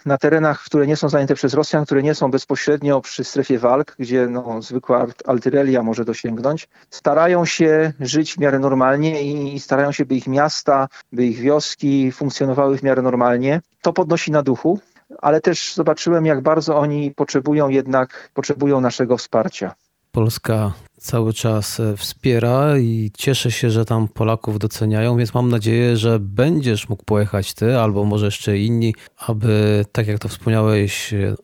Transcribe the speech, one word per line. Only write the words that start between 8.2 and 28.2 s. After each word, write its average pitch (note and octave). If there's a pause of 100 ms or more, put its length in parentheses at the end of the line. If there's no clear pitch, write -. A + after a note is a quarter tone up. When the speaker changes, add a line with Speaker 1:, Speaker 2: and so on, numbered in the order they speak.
Speaker 1:
w -
miarę C#3
normalnie C#3
i, C#3+
i C3+
starają C#3+
się, D3
by C3
ich B2+
miasta, C#3 (240)
by B2
ich A#2
wioski C#3
funkcjonowały C#3
w C3
miarę C3
normalnie. B2 (200)
To E3+
podnosi E3
na D3
duchu, D#3 (420)
ale D#3
też -
zobaczyłem, E3
jak C#3+
bardzo D#3
oni D3
potrzebują C#3+
jednak, C3
potrzebują C#3
naszego B2
wsparcia. G2+ (400)
Speaker 2:
Polska A2 (240)
cały A2+
czas, A2
e, G#2+
wspiera B2+
i A2+
cieszę B2+
się, A#2
że A2
tam A2+
Polaków A2
doceniają, A2
więc A#2
mam B2
nadzieję, A#2
że A2+
będziesz A#2+
mógł G#2
pojechać G#2
ty A#2+
albo G#2
może G#2